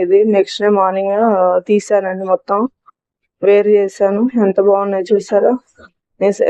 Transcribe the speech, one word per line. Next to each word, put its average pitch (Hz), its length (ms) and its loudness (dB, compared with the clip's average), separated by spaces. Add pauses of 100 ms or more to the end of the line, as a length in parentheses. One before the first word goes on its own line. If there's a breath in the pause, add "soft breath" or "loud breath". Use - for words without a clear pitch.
ఇది 190 140 2 (160)
నెక్స్ట్ 196 280 -2
డే 208 60 2 (120)
మార్నింగ్, 190 320 -2 (160)
ఆ, - 20 0 (380)
తీసానండి, 190 640 -2
మొత్తం 196 260 -2 (880)
వేరు 208 320 4
చేశాను. 196 420 -2 (240)
ఎంత 190 140 0 (100)
బాగున్నాయో 196 440 -2
చూసారా, 208 400 0 (680 loud breath)
నేను 196 140 0 (140)